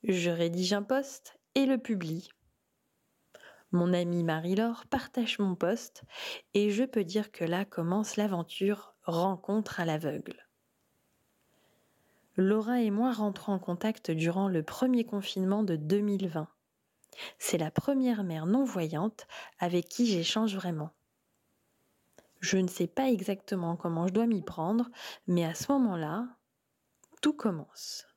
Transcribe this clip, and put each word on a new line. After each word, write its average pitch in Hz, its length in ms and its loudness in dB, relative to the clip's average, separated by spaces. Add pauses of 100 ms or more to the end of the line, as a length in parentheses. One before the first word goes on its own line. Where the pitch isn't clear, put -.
Je 175 260 2
rédige 170 420 0
un 202 120 0
post 269 540 -4 (160)
et 269 120 4
le 262 120 4
publie. 175 520 -4 (1400)
Mon 175 180 4
amie 175 320 2
Marie-Laure 180 640 0
partage - 540 -2
mon 196 160 2
post - 500 -2 (480)
et 208 160 4
je 208 160 2
peux 247 180 0
dire 196 300 -4
que - 100 -6
là 175 220 0
commence 190 500 -2
l'aventure 196 880 -2
Rencontre 190 800 -2
à 170 40 0
l'aveugle. 156 600 -4 (1900)
Laura 214 440 4
et 214 80 2
moi 233 220 2
rentrons 208 400 -2
en 190 40 0
contact 180 540 -2
durant 170 360 2
le 175 140 0
premier 247 440 0
confinement 196 580 -2
de 175 120 0
deux 156 260 0
mille 202 260 0
vingt. 160 220 -4 (880)
C'est - 180 -2
la 156 140 0
première 254 520 2
mère 160 220 -2
non-voyante 196 800 0 (320)
avec 175 320 0
qui - 160 2
j'échange 202 500 2
vraiment. 165 360 -4 (1500)
Je 190 180 0
ne 185 100 4
sais 175 180 -2
pas 262 240 0
exactement 185 680 0
comment 170 320 0
je 180 60 0
dois 226 140 4
m'y 208 160 2
prendre, 220 440 0 (380)
mais 175 200 2
à 165 100 -4
ce - 160 -4
moment-là, 208 560 0 (960)
tout 302 100 4
commence. - 720 -6 (120)